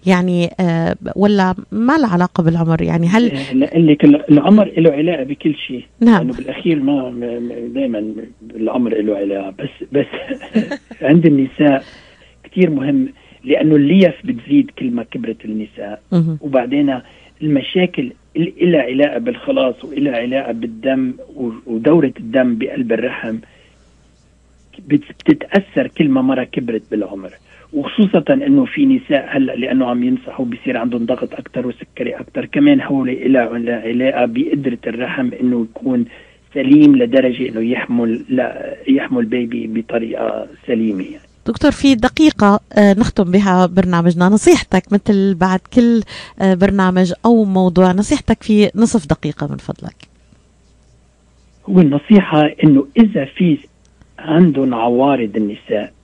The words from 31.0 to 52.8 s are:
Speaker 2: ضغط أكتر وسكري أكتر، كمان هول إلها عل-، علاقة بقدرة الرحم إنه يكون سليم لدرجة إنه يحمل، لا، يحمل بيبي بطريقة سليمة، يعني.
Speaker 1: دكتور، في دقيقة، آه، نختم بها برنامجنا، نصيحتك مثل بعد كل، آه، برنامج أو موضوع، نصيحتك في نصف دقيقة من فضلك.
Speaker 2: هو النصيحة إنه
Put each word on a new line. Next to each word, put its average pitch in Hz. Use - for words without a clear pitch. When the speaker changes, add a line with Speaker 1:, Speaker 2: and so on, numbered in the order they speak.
Speaker 2:
ضغط 123
أكتر 127
وسكري -
أكتر، -
كمان 143
هول 131
إلها 131
عل-، 117
علاقة 120
بقدرة 131
الرحم 123
إنه 120
يكون 123
سليم 143
لدرجة 127
إنه 113
يحمل، 117
لا، -
يحمل 240
بيبي 165
بطريقة 113
سليمة، 110
يعني. -
Speaker 1:
دكتور، 262
في 269
دقيقة، 220
آه، 202
نختم 208
بها 185
برنامجنا، 175
نصيحتك 214
مثل 196
بعد 185
كل، 233
آه، 190
برنامج 185
أو 226
موضوع، 185
نصيحتك 214
في 208
نصف 214
دقيقة 147
من 139
فضلك. -
Speaker 2:
هو 185
النصيحة 156
إنه 143